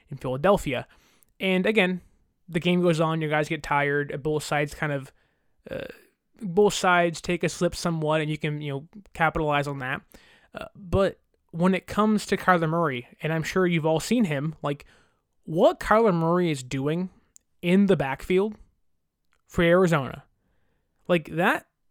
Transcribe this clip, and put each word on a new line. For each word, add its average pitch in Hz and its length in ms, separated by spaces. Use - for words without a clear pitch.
in 139 80
Philadelphia. 139 680
And 185 260
again, 185 360
the 170 100
game 180 220
goes 170 180
on, 160 220
your 151 80
guys 151 200
get 156 120
tired, 143 500
uh, - 60
both 151 260
sides 151 300
kind 151 180
of, 135 200
uh, - 160
both 202 320
sides 175 480
take 175 220
a 170 60
slip - 260
somewhat, 160 460
and 151 80
you 151 100
can, 151 220
you 143 120
know, 139 140
capitalize 151 540
on 139 120
that. 131 220
Uh, - 100
but 196 440
when 180 240
it 180 100
comes 214 400
to - 100
Kyler 175 320
Murray, 156 400
and 160 100
I'm 160 120
sure 185 240
you've 165 180
all 160 140
seen 226 260
him, 151 380
like, 147 220
what 202 360
Kyler 214 340
Murray 170 360
is 135 140
doing 147 480
in 190 240
the 190 100
backfield 180 600
for - 160
Arizona, 170 600
like, 175 280
that, 214 320